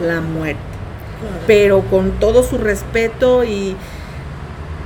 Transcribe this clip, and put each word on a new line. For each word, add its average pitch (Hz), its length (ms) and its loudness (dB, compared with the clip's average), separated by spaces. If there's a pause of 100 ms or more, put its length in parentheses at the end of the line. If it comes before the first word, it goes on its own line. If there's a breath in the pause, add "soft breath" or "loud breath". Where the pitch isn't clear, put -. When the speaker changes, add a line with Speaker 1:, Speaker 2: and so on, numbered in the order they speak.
Speaker 1:
la 170 200 0
muerte. 156 400 -4 (580)
Speaker 2:
Claro. 214 160 -8 (100)
Speaker 1:
Pero 202 380 6
con 190 360 2
todo 226 220 6
su 254 160 0
respeto, 226 840 2
y 196 320 -2 (1120 loud breath)